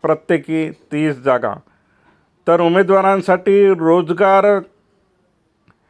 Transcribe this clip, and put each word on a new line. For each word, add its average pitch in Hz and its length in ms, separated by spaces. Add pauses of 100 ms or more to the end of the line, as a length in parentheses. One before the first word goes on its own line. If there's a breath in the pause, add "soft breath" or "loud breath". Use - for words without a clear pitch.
प्रत्येकी 156 640 (240)
तीस 151 240
जागा. 123 360 (920)
तर 170 140
उमेदवारांसाठी 190 1120
रोजगार 175 720 (1400)